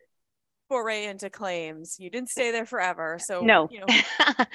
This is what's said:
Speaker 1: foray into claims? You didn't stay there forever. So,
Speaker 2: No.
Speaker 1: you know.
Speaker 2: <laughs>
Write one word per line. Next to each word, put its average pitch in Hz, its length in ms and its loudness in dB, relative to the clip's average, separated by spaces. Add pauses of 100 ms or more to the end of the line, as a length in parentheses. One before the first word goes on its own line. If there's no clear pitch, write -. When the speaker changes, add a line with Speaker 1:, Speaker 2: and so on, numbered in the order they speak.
(680)
Speaker 1:
foray 220 360 -2
into 196 240 -10
claims? 170 720 -8
You 180 100 -14
didn't 247 200 -8
stay 240 220 -2
there 226 140 -2
forever. 175 540 -2
So, 180 220 -4
Speaker 2:
No. 196 280 6
Speaker 1:
you 226 120 -16
know. 190 60 -8
Speaker 2:
<laughs> - 680 4